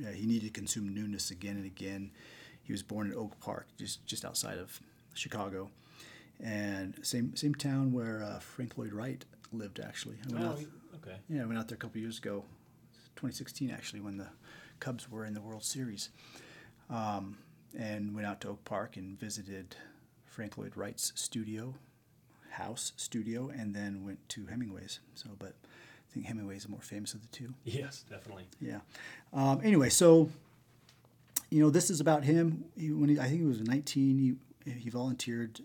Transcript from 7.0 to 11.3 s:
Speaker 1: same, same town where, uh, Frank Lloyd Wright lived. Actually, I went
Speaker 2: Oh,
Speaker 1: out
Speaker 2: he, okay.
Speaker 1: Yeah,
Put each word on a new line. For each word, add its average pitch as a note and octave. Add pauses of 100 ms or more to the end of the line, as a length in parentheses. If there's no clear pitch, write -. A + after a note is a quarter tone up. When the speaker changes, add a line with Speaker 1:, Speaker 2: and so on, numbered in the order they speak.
Speaker 1:
same, B2
same D3
town C3+
where, A2+
uh, G#2
Frank -
Lloyd A2+
Wright B2+ (280)
lived. G#2+
Actually, A2 (120)
I -
went A#2
Speaker 2:
Oh, -
Speaker 1:
out D3+
Speaker 2:
he, D3+ (300)
okay. F#2+ (120)
Speaker 1:
Yeah, D3